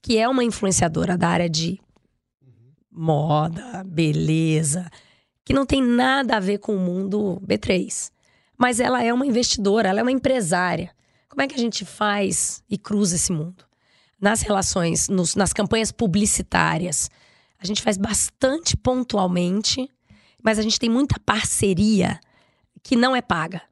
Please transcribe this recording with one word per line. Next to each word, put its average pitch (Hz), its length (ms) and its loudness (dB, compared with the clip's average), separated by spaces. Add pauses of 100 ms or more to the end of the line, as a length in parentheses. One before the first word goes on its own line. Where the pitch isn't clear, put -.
que - 160 0
é 220 100 2
uma 254 160 2
influenciadora 180 760 0
da 170 100 2
área 175 220 0
de 165 280 -4 (1120)
moda, 165 960 -2
beleza, 160 1040 0 (540)
que 254 100 0
não 277 100 4
tem 269 160 2
nada 247 560 2
a 208 40 2
ver 196 180 0
com 214 160 -4
o 190 60 0
mundo 190 600 -2
B 190 160 0
três. - 540 -2 (480)
Mas 247 220 2
ela 247 220 2
é 233 120 2
uma 254 100 0
investidora, 220 640 2
ela 196 120 0
é - 20 2
uma 247 80 2
empresária. 180 800 0 (380)
Como 285 120 -8
é 269 60 0
que 277 80 -8
a 277 40 -6
gente 233 260 -2
faz 202 840 -2
e 208 80 -4
cruza 202 380 0
esse - 180 -2
mundo? 170 320 -6 (560)
Nas 208 220 2
relações, 180 680 0
nos, 185 280 0
nas 190 160 2
campanhas 220 400 0
publicitárias, 175 1160 -2 (480)
a - 80 -20
gente 202 180 -4
faz 208 140 0
bastante 262 800 -2
pontualmente, 208 1120 0 (540)
mas 220 160 2
a 220 40 0
gente 214 180 0
tem 233 100 0
muita 262 300 0
parceria 196 1000 2 (640)
que - 140 -2
não 247 180 2
é 247 80 -2
paga. 170 500 -4